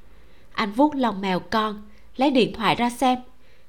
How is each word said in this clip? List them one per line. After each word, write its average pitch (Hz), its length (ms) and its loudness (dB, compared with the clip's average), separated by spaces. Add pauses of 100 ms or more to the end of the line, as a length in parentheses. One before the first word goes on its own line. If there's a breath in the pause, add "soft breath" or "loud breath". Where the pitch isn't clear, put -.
(540 soft breath)
Anh 202 180 -2
vuốt 285 240 4
lông 220 260 0
mèo 185 180 2
con, 214 420 -2 (340 soft breath)
lấy 277 160 4
điện 220 220 4
thoại 226 220 2
ra 240 140 2
xem, 254 300 2 (500 soft breath)